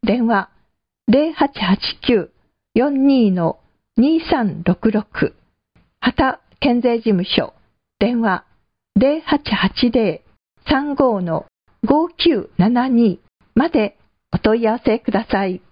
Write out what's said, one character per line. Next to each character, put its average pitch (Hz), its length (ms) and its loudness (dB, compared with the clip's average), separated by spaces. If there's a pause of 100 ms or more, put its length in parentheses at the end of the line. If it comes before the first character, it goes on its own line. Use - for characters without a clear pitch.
電 226 260 0
話 208 220 -2 (580)
零 302 260 2
八 - 260 -2
八 190 180 0 (300)
九 226 240 0 (420)
四 269 320 0
二 247 280 4
の 170 260 -2 (380)
二 311 240 2
三 214 420 -2
六 202 280 0
六、 - 440 -4 (640)
畑 254 400 -2 (220)
県 247 180 2
税 233 200 0
事 226 120 -12
務 185 140 0
所、 - 280 -4 (460)
電 233 220 0
話 196 240 -2 (500)
零 277 240 2
八 294 240 -2 (100)
八 208 380 -2
零 214 300 -2 (440)
三 285 300 -2
五 240 260 0
の 170 260 -4 (380)
五 311 220 2
九 339 500 -2
七 240 300 2
二 233 320 2 (340)
ま 277 140 0
で 220 300 -2 (340)
お - 80 -2
問 226 240 0
い 226 60 2
合 - 20 0
わ 240 140 -4
せ 233 140 0
く - 120 -6
だ 208 180 -2
さ 196 180 0
い。 180 140 -6 (100)